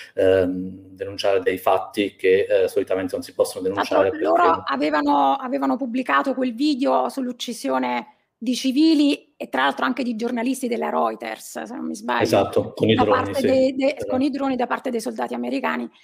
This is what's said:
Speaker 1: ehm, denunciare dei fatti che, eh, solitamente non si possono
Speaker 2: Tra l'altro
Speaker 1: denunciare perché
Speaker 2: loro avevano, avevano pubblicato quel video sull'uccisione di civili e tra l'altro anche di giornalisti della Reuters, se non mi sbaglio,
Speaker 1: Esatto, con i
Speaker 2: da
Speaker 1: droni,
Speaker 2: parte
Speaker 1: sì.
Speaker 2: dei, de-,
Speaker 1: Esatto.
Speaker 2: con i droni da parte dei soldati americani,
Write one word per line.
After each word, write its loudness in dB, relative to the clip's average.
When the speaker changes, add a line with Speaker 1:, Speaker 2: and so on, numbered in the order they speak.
Speaker 1:
ehm, 0
denunciare -2
dei 0
fatti 0
che, 4
eh, 2
solitamente -2
non -6
si -18
possono -2
Speaker 2:
Tra -2
l'altro -2
Speaker 1:
denunciare 4
perché -4
Speaker 2:
loro 4
avevano, 2
avevano -2
pubblicato 0
quel -2
video 2
sull'uccisione -4
di -2
civili 2
e -10
tra 0
l'altro 0
anche -2
di -2
giornalisti -2
della -2
Reuters, -4
se -12
non -10
mi -8
sbaglio, -2
Speaker 1:
Esatto, 0
con 0
i 6
Speaker 2:
da 4
Speaker 1:
droni, 2
Speaker 2:
parte -4
Speaker 1:
sì. 2
Speaker 2:
dei, 4
de-, 0
Speaker 1:
Esatto. -2
Speaker 2:
con 0
i 2
droni -2
da -2
parte -4
dei -2
soldati -6
americani, -4